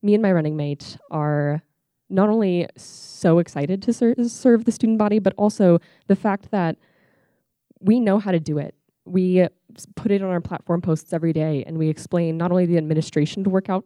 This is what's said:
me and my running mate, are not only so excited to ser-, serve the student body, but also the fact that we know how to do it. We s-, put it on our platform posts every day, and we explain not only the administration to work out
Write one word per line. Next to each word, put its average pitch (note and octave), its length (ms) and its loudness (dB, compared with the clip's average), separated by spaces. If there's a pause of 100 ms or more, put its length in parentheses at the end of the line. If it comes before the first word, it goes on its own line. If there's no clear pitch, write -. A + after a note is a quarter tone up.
me G#3 120 2
and A3 100 2
my G3 80 2
running D#3 240 0
mate, D3 420 -8 (140)
are D3 500 -2 (480)
not F#3+ 200 2
only G3 360 0 (120)
so - 640 0
excited E3 420 -4
to B3 100 -2
ser-, A#3 240 0 (100)
serve A#3 380 2
the A#3 80 0
student A3 260 0
body, G#3 220 2
but G3 160 0
also G3+ 440 4 (280)
the G3 80 4
fact G3+ 360 -4
that F3 260 -2 (1040)
we G#3+ 180 4
know G#3 180 2
how G3+ 140 -2
to F3 80 2
do D3+ 180 -4
it. - 180 -8 (280)
We F#3 380 2
s-, F3 80 2 (480)
put - 140 -4
it G3+ 100 0
on F#3+ 80 -6
our F3 100 -2
platform E3+ 420 -4
posts D#3+ 300 -4
every E3 220 -2
day, D#3 320 -2
and D#3+ 120 -10
we D#3 120 0
explain E3 480 -4
not E3+ 120 -2
only F3+ 160 2
the E3+ 120 2
administration D#3 680 -2
to G3 60 0
work F#3+ 200 -2
out F#3+ 160 -2